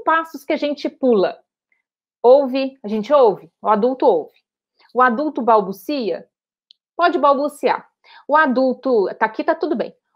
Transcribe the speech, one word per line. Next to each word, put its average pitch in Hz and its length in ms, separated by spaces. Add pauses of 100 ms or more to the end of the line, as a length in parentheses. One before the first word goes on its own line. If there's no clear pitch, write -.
passos 320 400
que - 80
a 302 60
gente 294 320
pula? 202 520 (800)
Ouve, 269 600
a 214 60
gente 214 220
ouve, 220 400 (120)
o 196 60
adulto 240 360
ouve. 180 320 (560)
O 233 80
adulto 254 420
balbucia? 220 840 (680)
Pode 330 220
balbuciar. 277 680 (380)
O 277 80
adulto, 254 720 (120)
tá 220 80
aqui, 294 180
tá 330 100
tudo 320 220
bem. 120 180 (220)